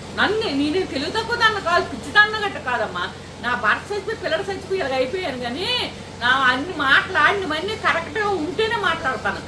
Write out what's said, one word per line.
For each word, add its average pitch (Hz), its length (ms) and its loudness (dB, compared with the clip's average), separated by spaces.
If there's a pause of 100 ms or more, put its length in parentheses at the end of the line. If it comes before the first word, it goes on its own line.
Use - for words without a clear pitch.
(160)
నన్నే. 381 360 0
నేనేం 302 340 2
తెలివి 311 260 -4
తక్కువ 453 240 -2
దాన్ని 440 260 2
కాదు, 339 240 2
పిచ్చి - 260 -8
దాన్ని 427 280 6
గట్ట 403 180 -2
కాదమ్మా. 196 520 -4 (320)
నా 240 140 -2
భర్త 233 380 0
చచ్చిపోయి, 415 240 -4
పిల్లలు 339 260 -2
చచ్చిపోయి 381 360 -4
ఇలాగ 269 140 -2
అయిపోయాను 262 460 -2
కానీ 349 520 -2 (300)
నా 233 60 2
అన్ని 269 500 2
మాట్లాడినవన్నీ 339 960 2
కరెక్ట్గా 370 540 0
ఉంటేనే 392 460 0
మాట్లాడతాను, 277 640 0 (100)